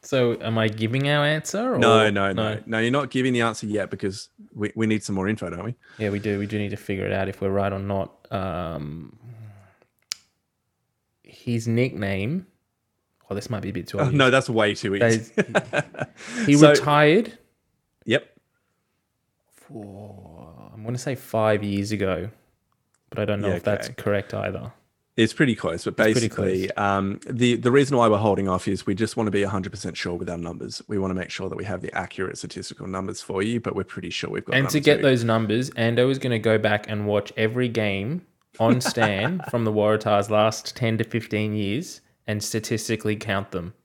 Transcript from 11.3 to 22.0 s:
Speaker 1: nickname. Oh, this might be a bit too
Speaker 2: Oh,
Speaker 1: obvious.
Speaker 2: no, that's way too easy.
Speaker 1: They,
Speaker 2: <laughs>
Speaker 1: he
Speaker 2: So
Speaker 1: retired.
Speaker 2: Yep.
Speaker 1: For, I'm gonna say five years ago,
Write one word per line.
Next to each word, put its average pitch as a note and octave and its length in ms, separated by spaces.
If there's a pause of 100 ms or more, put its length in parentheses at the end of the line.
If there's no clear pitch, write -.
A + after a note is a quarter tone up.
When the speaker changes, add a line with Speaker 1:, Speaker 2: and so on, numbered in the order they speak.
Speaker 1:
nickname. A2+ 760 (880)
Oh, - 40
this G2+ 140
might G#2+ 120
be F#2+ 80
a G2 40
bit F2 140
too - 100
Speaker 2:
Oh, B2 60
Speaker 1:
obvious. C3+ 140
Speaker 2:
no, C3 120
that's C3 200
way G#2+ 260
too G2 200
easy. A2+ 400
Speaker 1:
They, - 480 (220)
Speaker 2:
<laughs> - 400
Speaker 1:
he C#3+ 100
Speaker 2:
So D3 140
Speaker 1:
retired. D3 680 (680)
Speaker 2:
Yep. A2+ 240 (1200)
Speaker 1:
For, F#2+ 1200
I'm G#2+ 100
gonna A#2+ 140
say C3 180
five G#2+ 480
years G2+ 280
ago, F#2+ 380 (800)